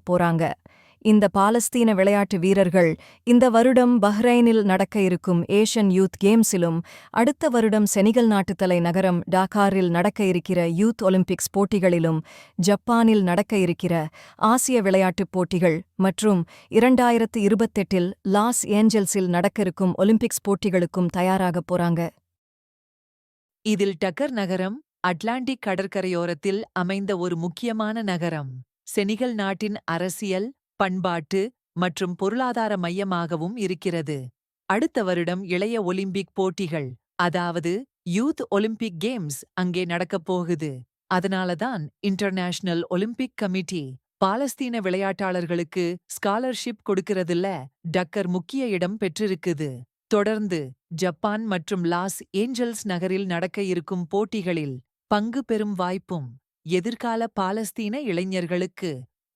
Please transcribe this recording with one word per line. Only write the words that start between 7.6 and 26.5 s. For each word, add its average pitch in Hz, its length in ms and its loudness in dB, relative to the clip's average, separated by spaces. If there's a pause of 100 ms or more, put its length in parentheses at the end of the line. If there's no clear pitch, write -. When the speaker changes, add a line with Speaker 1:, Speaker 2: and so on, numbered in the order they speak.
Speaker 1:
செனிகல் 220 320 4
நாட்டு 196 280 2
தலை 180 260 0
நகரம் 175 500 2
டாக்காரில் 190 580 2
நடக்க 180 360 0
இருக்கிற 175 440 0
யூத் 214 340 0
ஒலிம்பிக்ஸ் 185 500 2
போட்டிகளிலும், 175 680 2 (340)
ஜப்பானில் 214 680 4
நடக்க 185 340 0
இருக்கிற 175 520 0 (280)
ஆசிய 240 460 2
விளையாட்டுப் 190 500 2
போட்டிகள் 180 500 0 (120)
மற்றும் 190 500 2 (260)
இரண்டாயிரத்து 240 680 4
இருபத்தெட்டில் 196 760 2 (100)
லாஸ் 208 440 0
ஏஞ்சல்ஸில் 202 600 2
நடக்க 175 340 0
இருக்கும் 185 380 0
ஒலிம்பிக்ஸ் 220 440 2
போட்டிகளுக்கும் 185 640 0
தயாராக 185 560 0 (100)
போறாங்க. 170 380 0 (1500)
Speaker 2:
இதில் 202 320 0 (100)
டக்கர் 262 260 -2
நகரம் 196 520 -4 (240)
அட்லாண்டிக் 233 600 -4
கடற்கரையோரத்தில் 190 960 -2 (100)